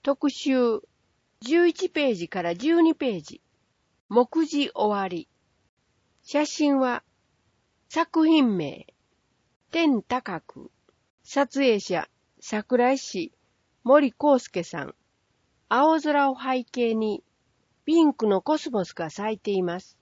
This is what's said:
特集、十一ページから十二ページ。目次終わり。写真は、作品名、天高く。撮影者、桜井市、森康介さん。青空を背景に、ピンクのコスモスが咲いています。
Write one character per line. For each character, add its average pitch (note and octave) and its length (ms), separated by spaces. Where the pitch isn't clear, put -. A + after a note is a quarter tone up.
特 C#4 260
集、 B3 520
十 E4+ 280
一 F4+ 200
ペ C#4+ 220
ー G#3+ 40
ジ E3+ 140
か F3+ 140
ら E3+ 120
十 D#4 280
二 D#4+ 120
ペ A#3 240
ー D3+ 40
ジ。 - 180
目 B3 380
次 C#4+ 280
終 G#3 260
わ F#3+ 80
り。 F3 200
写 D4 240
真 C#4+ 320
は、 B3+ 240
作 D#4+ 380
品 C#4 300
名、 D3 300
天 D4 320
高 A3 380
く。 - 300
撮 C#4 380
影 A3+ 200
者、 E3 280
桜 A#3+ 520
井 C4+ 60
市、 - 340
森 D4 340
康 C#4+ 200
介 - 240
さ D#3+ 220
ん。 - 100
青 D4+ 320
空 C#4+ 300
を B3+ 80
背 B3+ 260
景 A#3 300
に、 A3 280
ピ D#4+ 180
ン D4 100
ク - 140
の F#3+ 160
コ D4+ 160
ス D#4 120
モ G3+ 140
ス - 80
が E3 180
咲 G#3+ 240
い G#3 40
て - 120
い F#3+ 120
ま F3 180
す。 - 220